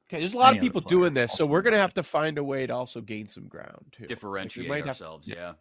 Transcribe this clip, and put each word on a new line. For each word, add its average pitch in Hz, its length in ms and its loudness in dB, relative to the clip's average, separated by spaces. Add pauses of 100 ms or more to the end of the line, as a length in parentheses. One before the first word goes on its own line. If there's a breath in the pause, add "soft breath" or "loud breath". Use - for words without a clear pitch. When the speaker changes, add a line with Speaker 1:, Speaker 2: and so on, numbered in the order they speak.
Speaker 1:
Okay, 170 100 -8
there's 185 160 -4
a - 40 -6
lot 254 120 10
Speaker 2:
Any 233 80 6
Speaker 1:
of - 40 -4
Speaker 2:
other 254 40 2
Speaker 1:
people 214 160 -2
Speaker 2:
player 180 180 4
Speaker 1:
doing 170 140 4
this, 120 180 2
so 156 140 2
we're 160 160 4
gonna 220 140 4
Speaker 2:
ultimately. 202 40 6
Speaker 1:
have 185 140 2
to 180 80 -2
find 156 360 -2
a 143 60 -4
way 135 220 -4
to 120 80 -4
also 123 260 -8
gain 107 280 -10
some - 200 -18
ground, - 440 -18
too. 123 100 -20
Like, 92 80 -16
we 117 40 -8
Speaker 3:
Differentiate 98 540 -8
Speaker 1:
might 143 120 -2
have 156 80 -6
Speaker 3:
ourselves, 80 380 -12
yeah. 87 340 -12